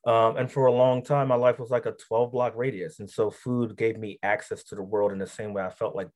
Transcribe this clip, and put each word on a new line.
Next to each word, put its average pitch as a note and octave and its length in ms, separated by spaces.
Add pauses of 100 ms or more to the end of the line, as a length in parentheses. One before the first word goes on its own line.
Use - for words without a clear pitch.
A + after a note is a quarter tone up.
Um, A2+ 320
and B2+ 140
for C3+ 160
a B2 40
long B2+ 320
time, C#3 260
my B2+ 60
life A#2+ 220
was, B2 140
like, A#2+ 140
a A2 80
twelve A#2+ 400
block B2 220
radius. G#2+ 440
And G2 100
so G#2+ 220
food A#2+ 440
gave A2+ 220
me G#2+ 240
access G#2 440
to - 100
the G2 80
world G2+ 280
in G2 60
the F#2+ 80
same G#2+ 280
way G2 100
I F#2 60
felt - 260
like F#2 200